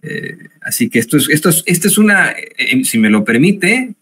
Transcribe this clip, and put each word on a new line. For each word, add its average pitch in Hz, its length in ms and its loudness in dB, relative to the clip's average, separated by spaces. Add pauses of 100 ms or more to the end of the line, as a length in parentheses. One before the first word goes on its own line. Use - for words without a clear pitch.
Eh, - 360 -10 (240)
así - 280 -4
que - 80 -2
esto 117 200 0
es, - 120 0
esto 156 200 0
es, 165 180 0
esta 180 200 0
es 190 120 0
una, 202 320 2
eh, - 520 -4
si - 140 -4
me 110 120 2
lo 104 140 2
permite 196 800 0